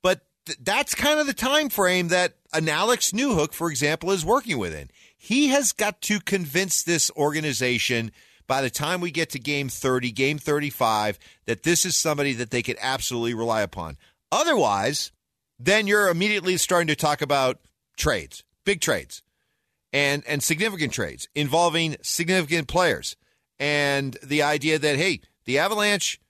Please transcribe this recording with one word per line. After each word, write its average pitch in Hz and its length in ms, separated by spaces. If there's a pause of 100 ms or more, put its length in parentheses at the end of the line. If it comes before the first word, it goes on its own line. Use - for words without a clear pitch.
But 185 180 (240)
th-, - 160
that's 214 320
kind 302 260
of 302 60
the 277 80
time 277 360
frame 180 400
that 180 260 (180)
an 160 160
Alex 202 420
Newhook, 202 420
for 165 180
example, 151 400
is 185 120
working 208 360
within. 78 320 (260)
He 277 300
has 269 240
got 208 300
to 208 180
convince 175 640
this 170 340
organization 127 960 (360)
by 135 140
the 127 80
time 160 300
we 175 120
get 156 180
to 139 100
game 143 300
thirty, 127 420
game 135 260
thirty-five, 117 800 (280)
that 117 180
this 170 220
is 175 100
somebody 143 380
that 117 180
they 123 100
could 123 200
absolutely 120 520
rely 113 280
upon. 85 340 (340)
Otherwise, 147 840 (440)
then 196 300
you're 208 220
immediately 185 480
starting 170 300
to 151 80
talk 147 260
about 135 400 (340)
trades, 101 480 (220)
big 190 160
trades, 90 420 (680)
and, 143 340
and 143 160
significant 165 480
trades 76 420
involving 160 680
significant 165 680
players. 165 480 (420)
And 143 640
the 147 200
idea 151 380
that, 143 180
hey, 175 240 (240)
the 131 140
Avalanche 208 600 (100)